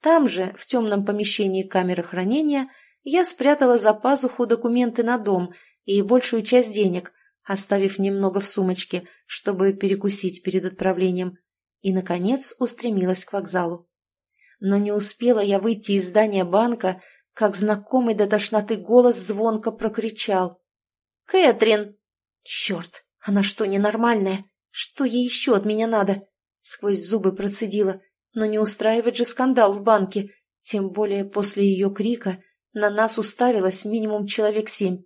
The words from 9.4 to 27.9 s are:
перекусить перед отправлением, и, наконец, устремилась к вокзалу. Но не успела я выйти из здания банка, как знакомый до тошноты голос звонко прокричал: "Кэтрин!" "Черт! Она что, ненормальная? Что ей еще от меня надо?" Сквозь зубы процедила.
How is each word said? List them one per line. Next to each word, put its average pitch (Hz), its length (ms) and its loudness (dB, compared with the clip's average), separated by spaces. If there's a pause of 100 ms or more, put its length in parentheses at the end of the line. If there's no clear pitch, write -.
перекусить 196 720 -2
перед 185 220 -2
отправлением, 180 760 -2 (420)
и, 196 120 -2
наконец, 185 680 -2
устремилась 196 680 -2
к - 80 -20
вокзалу. 175 560 -4 (720)
Но 196 160 0
не 202 160 0
успела 214 480 2
я 196 180 2
выйти 208 340 -2
из 190 160 0
здания 202 360 2
банка, 214 580 0 (320)
как 196 220 0
знакомый 214 580 0
до 208 140 0
тошноты 208 480 -2
голос 240 400 6
звонко 220 560 -2
прокричал: 214 920 -4 (640)
"Кэтрин!" 220 720 2 (460)
"Черт! - 640 -8 (160)
Она 202 220 0
что, 202 240 -2
ненормальная? 202 800 0 (260)
Что - 340 -6
ей 247 200 0
еще 247 300 0
от 196 100 2
меня 214 240 0
надо?" 196 400 0 (320)
Сквозь 202 440 -4
зубы 190 300 0
процедила. 196 680 -2 (340)